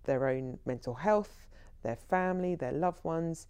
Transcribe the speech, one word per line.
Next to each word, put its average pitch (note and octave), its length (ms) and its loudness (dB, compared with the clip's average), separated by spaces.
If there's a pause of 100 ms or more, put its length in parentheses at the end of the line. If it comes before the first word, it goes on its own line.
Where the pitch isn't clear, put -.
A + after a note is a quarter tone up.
their C3+ 240 2
own C3 380 -2
mental B2 300 -4
health, G#3 520 0 (340)
their A#2 140 -2
family, F#3 600 0
their C3+ 180 -2
loved E3 320 0
ones, E3 440 -2